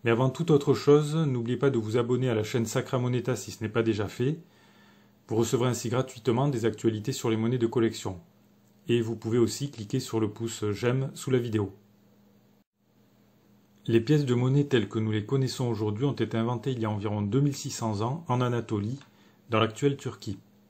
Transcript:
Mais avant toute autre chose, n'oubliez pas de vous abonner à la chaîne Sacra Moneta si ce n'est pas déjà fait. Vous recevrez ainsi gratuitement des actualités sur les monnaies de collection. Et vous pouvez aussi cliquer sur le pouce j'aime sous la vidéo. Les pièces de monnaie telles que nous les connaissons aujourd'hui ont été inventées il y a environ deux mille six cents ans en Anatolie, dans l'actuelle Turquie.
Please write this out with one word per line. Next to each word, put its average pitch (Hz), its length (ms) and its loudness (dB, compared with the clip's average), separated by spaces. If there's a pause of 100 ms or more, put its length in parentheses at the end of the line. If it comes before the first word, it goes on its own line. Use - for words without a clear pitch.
Mais 120 80 2
avant 123 200 4
toute 165 200 -4
autre 143 240 6
chose, 147 400 6
n'oubliez 127 420 0
pas 139 140 2
de 117 80 2
vous 107 180 -2
abonner 123 320 2
à 120 60 2
la 107 80 2
chaîne 113 240 0
Sacra 127 320 -2
Moneta 123 380 0
si 104 160 -12
ce - 100 -10
n'est 107 80 -4
pas 117 140 0
déjà 104 240 0
fait. 139 320 -2 (880)
Vous 107 80 -2
recevrez 117 320 2
ainsi 117 220 -2
gratuitement 127 580 0
des 120 160 -2
actualités 110 480 0
sur - 180 -2
les 110 60 2
monnaies 113 200 0
de 117 120 2
collection. 113 500 0 (720)
Et 120 120 2
vous 113 140 -4
pouvez 110 240 -2
aussi 117 320 0
cliquer 117 300 -4
sur 113 180 -4
le 107 100 0
pouce 110 440 -8
j'aime 123 420 -2
sous - 160 -8
la 127 80 4
vidéo. 110 340 -2 (2250)
Les 117 140 6
pièces 147 260 2
de 123 80 2
monnaie 131 300 4
telles 127 240 2
que - 100 -4
nous 110 140 0
les 107 120 0
connaissons 131 440 -2
aujourd'hui 107 360 -2
ont 139 100 0
été 117 220 -2
inventées 117 360 -2
il 120 80 -4
y 110 40 -2
a 110 60 0
environ 104 320 -2
deux 104 180 2
mille 143 140 2
six 139 160 -10
cents 107 320 -2
ans 131 240 -4
en 123 140 0
Anatolie, 117 580 -2 (520)
dans 113 100 4
l'actuelle 135 360 2
Turquie. - 440 -10 (300)